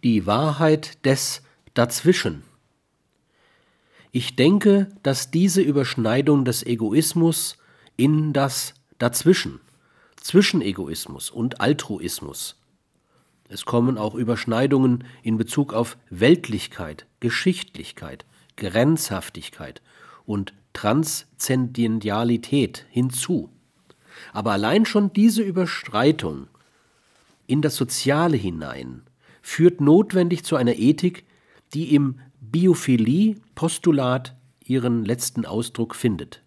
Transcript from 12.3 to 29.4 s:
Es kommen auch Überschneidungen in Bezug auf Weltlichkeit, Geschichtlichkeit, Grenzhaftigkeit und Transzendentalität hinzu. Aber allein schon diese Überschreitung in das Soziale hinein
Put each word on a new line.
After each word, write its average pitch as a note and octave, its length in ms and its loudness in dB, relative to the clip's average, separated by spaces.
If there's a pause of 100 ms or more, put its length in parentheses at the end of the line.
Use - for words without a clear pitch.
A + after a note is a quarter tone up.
Es - 160 -14
kommen A#2+ 340 0
auch G#2+ 160 -6
Überschneidungen B2 880 0 (200)
in A2 140 -2
Bezug A2+ 380 -4
auf A2+ 240 -4 (120)
Weltlichkeit, G2+ 960 0 (140)
Geschichtlichkeit, - 1040 -6 (320)
Grenzhaftigkeit G2+ 1300 -4 (420)
und G2+ 300 -6 (180)
Transzendentalität A#2 2250 -2
hinzu. B2+ 600 -4 (840)
Aber G#2+ 200 -2
allein B2 340 2
schon G3+ 260 0
diese G#3+ 300 4
Überschreitung D3+ 1040 -2 (1000)
in C#3+ 160 0
das D3+ 140 -2
Soziale D3 600 0
hinein C2+ 680 -8 (400)